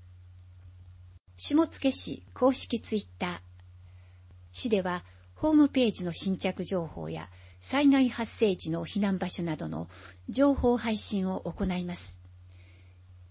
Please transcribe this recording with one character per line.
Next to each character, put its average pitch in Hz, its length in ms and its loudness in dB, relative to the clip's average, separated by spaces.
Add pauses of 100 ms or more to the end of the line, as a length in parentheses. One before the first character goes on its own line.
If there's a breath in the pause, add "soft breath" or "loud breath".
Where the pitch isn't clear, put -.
(1400)
下 311 280 2
野 269 240 0
市 - 320 -8 (100)
公 262 180 4
式 - 300 -4
Twitter。 - 640 -6 (1080 soft breath)
市 - 200 -6
で 196 100 4
は 180 240 -4 (300 soft breath)
ホ 311 160 0
ー - 20 6
ム 294 160 8
ペ 247 200 4
ー - 20 2
ジ - 120 -8
の 170 80 -2
新 190 260 -2
着 185 280 -4
情 170 220 -2
報 156 240 -8
や 160 180 -10 (320 soft breath)
災 285 280 2
害 269 200 6
発 - 260 -6
生 202 200 4
時 - 160 -6
の 165 160 -4
避 - 120 -4
難 196 200 2
場 180 100 -2
所 175 140 -6
な 160 120 -2
ど 160 140 -8
の 160 180 -6 (420 loud breath)
情 269 260 4
報 247 220 2
配 226 200 -2
信 190 320 -2
を 190 120 -4
行 180 240 -4
い 180 200 -2
ま 175 100 -8
す。 - 280 -16 (1080 soft breath)